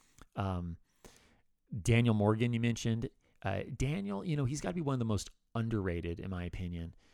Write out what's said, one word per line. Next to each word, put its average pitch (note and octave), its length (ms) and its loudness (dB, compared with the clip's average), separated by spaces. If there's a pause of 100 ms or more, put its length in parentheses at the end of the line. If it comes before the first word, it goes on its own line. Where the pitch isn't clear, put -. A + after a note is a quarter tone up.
(340)
Um, F2+ 420 -2 (1040)
Daniel A#2 320 6
Morgan, A2 380 4
you A#2 80 0
mentioned. A#2 480 0 (360)
Uh, G2 160 -2 (160)
Daniel, G3 480 -2
you D#3+ 120 0
know, C#3+ 80 2
he's D3 160 -2
gotta F3+ 140 -4
be F3 60 -2
one C#3 140 0
of B2+ 40 0
the A#2+ 60 2
most G#2+ 260 0 (240)
underrated, F#2 680 0
in F#2+ 100 -8
my F2+ 140 -4
opinion, E2+ 500 -6 (200)